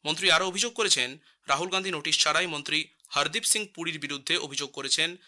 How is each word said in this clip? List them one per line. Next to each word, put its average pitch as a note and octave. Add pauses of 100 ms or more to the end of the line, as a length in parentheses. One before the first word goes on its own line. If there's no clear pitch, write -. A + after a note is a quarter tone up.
মন্ত্রী D#3+
আরও F3
অভিযোগ G3+
করেছেন, C#3+ (380)
রাহুল D#3
গান্ধী F#3+
নোটিশ D#3
ছাড়াই D#3+
মন্ত্রী D3+ (300)
হরদীপ D#3
সিং A3
পুরীর E3
বিরুদ্ধে C#3+
অভিযোগ C#3
করেছেন, D3+ (180)